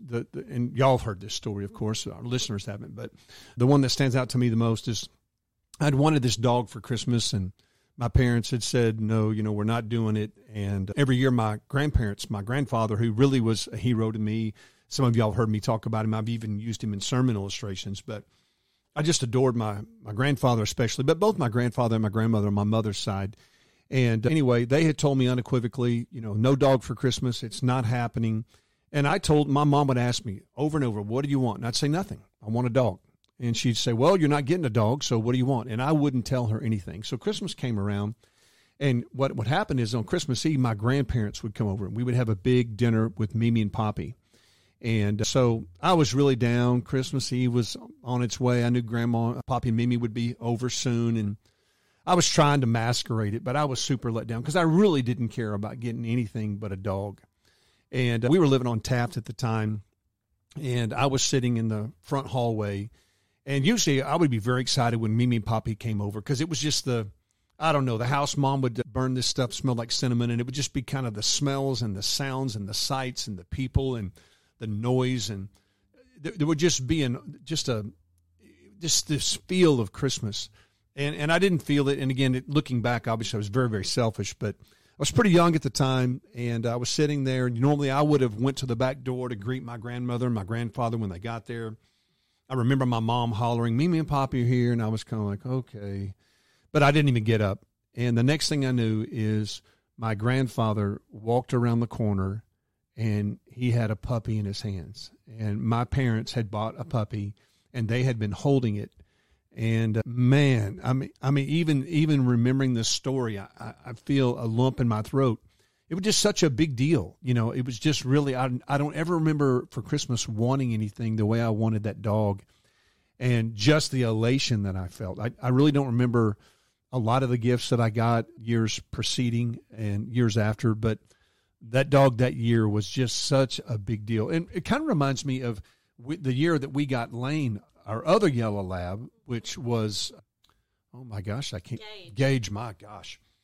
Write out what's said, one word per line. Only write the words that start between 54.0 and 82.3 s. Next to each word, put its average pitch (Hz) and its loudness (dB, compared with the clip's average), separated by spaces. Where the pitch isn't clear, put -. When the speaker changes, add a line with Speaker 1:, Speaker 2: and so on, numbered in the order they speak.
Speaker 1:
let 113 -4
down 117 -4
'cause 151 -2
I 180 4
really 165 6
didn't 120 -2
care 107 -4
about 107 -6
getting 117 -6
anything 110 -2
but 101 -8
a 98 -6
dog. 98 -6
And, 120 0
uh, - 2
we 175 6
were 160 6
living 131 2
on 113 0
Taft 120 -2
at 113 -8
the 113 -12
time, 110 -2
and 123 -2
I 135 0
was 135 2
sitting 123 2
in 113 0
the 110 -4
front 135 -4
hallway, 107 -2
and 139 0
usually 160 2
I 135 -2
would 170 4
be 117 0
very 123 0
excited 117 0
when 110 0
Mimi 120 4
and 104 -4
Poppy 113 -2
came 107 -4
over 104 -4
'cause 135 -2
it 165 -4
was 156 -4
just 147 -2
the, 117 -2
I 156 2
don't 139 2
know, 117 0
the 120 -2
house 139 0
mom 135 2
would 120 -2
burn 127 -2
this 127 -2
stuff, 123 -2
smelled 123 -2
like 117 -6
cinnamon, 120 0
and 117 -2
it 120 -2
would 131 -8
just 139 -4
be 139 -2
kind 135 -6
of 110 -6
the 104 -8
smells 139 0
and 107 -2
the 95 -8
sounds 135 -2
and 101 -8
the 101 -10
sights 131 -4
and 104 -8
the 87 -16
people 131 -2
and 101 -6
the 113 -10
noise. 123 0
And 98 -10
there, 151 -10
there 151 -2
would 160 0
just 151 2
be 160 2
an, 131 -4
just - -4
a, 110 -2
just - 0
this - -2
feel 175 6
of 104 -2
Christmas. - -4
And, 143 -4
and 147 0
I 170 6
didn't 180 4
feel 143 2
it. 139 0
And 135 -2
again, 131 2